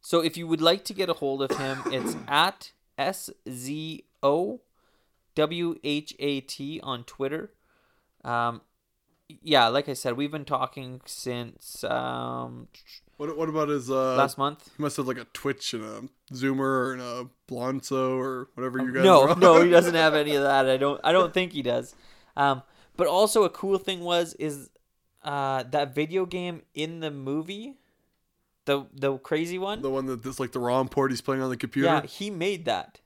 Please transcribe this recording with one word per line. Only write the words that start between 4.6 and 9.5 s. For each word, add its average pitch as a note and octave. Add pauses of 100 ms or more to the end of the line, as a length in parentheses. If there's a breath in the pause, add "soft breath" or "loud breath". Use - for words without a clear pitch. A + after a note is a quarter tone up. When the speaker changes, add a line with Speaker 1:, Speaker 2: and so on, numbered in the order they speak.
Speaker 1:
W E3+
H D3
A C#3+
T C#3
on B2
Twitter. D3 (720)
Um, A#2 (840)
yeah, C3+